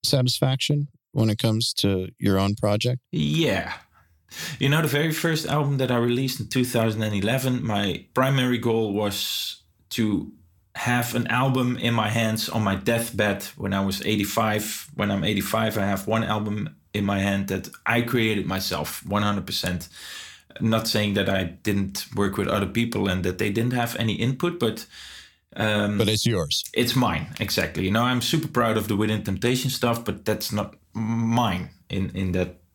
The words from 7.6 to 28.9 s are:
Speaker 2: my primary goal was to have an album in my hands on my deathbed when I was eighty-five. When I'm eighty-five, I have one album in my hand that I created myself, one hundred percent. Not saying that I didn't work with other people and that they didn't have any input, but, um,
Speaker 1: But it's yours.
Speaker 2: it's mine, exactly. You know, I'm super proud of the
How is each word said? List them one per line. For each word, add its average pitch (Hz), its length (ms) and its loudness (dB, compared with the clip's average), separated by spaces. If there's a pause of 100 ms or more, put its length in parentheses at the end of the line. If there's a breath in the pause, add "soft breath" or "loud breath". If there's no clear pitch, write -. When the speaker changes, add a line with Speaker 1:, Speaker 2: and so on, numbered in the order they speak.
Speaker 2:
my 101 480 0
primary 127 460 2
goal 110 340 2
was - 680 -2 (280)
to 107 420 0 (420)
have 120 400 0
an 120 140 0
album 123 500 2
in 117 160 0
my 107 160 2
hands 110 400 0
on 113 120 0
my 98 120 2
deathbed 104 680 0 (120)
when 98 160 -2
I 98 140 2
was 98 180 -2
eighty-five. 107 920 0
When 104 140 0
I'm 98 140 0
eighty-five, 107 540 0
I 98 80 0
have 98 220 -2
one 110 160 2
album 104 520 -2 (160)
in 104 120 0
my 98 160 2
hand 98 280 0
that 95 220 -4 (160)
I 120 160 2
created 110 440 0
myself, 90 600 -4
one 104 160 0
hundred 101 240 0
percent. - 420 -4 (720 loud breath)
Not 113 280 2
saying 104 260 0
that 98 140 2
I 95 160 2 (180)
didn't 101 440 -2 (100)
work 98 200 0
with 101 120 0
other 98 180 0
people 110 420 0
and 92 160 0
that 92 140 -2
they 107 120 0
didn't 117 240 0
have 120 220 -2
any 113 180 0
input, 135 440 0
but, 110 280 -2 (680 loud breath)
um, 104 440 0
Speaker 1:
But 98 100 4
it's 107 180 2
yours. 87 380 0 (100)
Speaker 2:
it's 120 220 2
mine, 95 300 0 (140)
exactly. 95 440 -2
You 95 60 2
know, 113 120 2
I'm 123 200 2
super 156 260 0
proud 113 280 2
of 98 120 -2
the 101 80 2